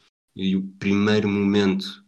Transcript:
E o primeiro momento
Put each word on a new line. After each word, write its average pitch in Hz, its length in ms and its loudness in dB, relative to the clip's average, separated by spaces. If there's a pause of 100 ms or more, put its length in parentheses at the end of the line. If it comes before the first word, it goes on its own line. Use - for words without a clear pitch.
(360)
E 95 180 0
o 95 80 0 (160)
primeiro 101 500 2
momento 101 800 0